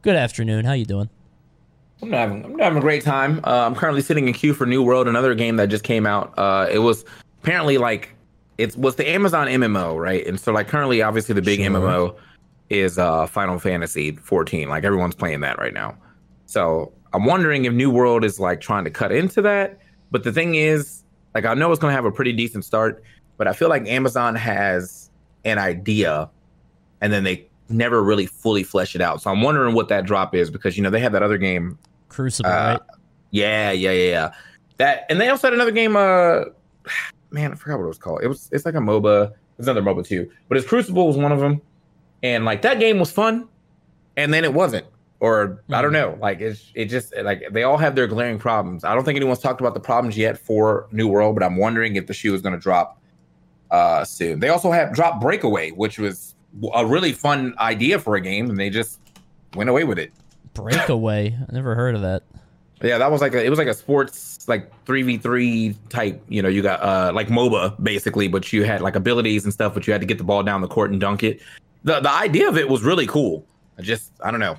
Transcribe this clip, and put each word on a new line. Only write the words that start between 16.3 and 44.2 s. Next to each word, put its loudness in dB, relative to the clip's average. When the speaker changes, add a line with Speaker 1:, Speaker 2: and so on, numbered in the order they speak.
Speaker 2:
So -2
I'm 2
wondering 2
if 0
New 4
World 4
is, -2
like, 0
trying -2
to -4
cut -2
into 0
that. 0
But -2
the -2
thing 0
is, 0
like, 0
I 2
know 2
it's 2
gonna 2
have 0
a 2
pretty -2
decent -4
start, 0
but 0
I 2
feel 0
like 0
Amazon 0
has -2
an 0
idea, -2
and -2
then 0
they -4
never 2
really 2
fully -2
flesh -2
it -6
out. 0
So -4
I'm 0
wondering 2
what 0
that 0
drop 0
is 0
because, -4
you -2
know, 2
they 0
had 0
that 2
other 0
game. -4
Speaker 1:
Crucible, -4
Speaker 2:
Uh, 2
Speaker 1:
right? -4
Speaker 2:
yeah, 0
yeah, 0
yeah, 2
yeah. -2
That, 2
and 0
they 2
also 2
had 2
another 2
game, 2
uh, 4
<sighs> -10
man, -4
I -12
forgot -8
what -4
it -4
was -10
called. -8
It -2
was, -8
it's -2
like -4
a 0
moba. 2
It's -4
another 2
moba -2
too. -6
But 2
it's -2
Crucible 2
was 2
one 2
of 2
'em. 0
And, 0
like, 0
that 2
game 4
was 0
fun, 0
and 0